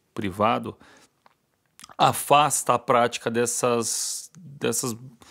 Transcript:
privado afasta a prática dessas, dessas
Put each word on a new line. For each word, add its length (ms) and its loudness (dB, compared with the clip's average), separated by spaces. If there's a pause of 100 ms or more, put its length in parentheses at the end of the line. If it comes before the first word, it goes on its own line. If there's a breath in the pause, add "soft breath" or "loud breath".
(140)
privado 640 -2 (1200 soft breath)
afasta 800 2
a 40 4
prática 520 0
dessas, 1080 -2
dessas 580 -6 (360 loud breath)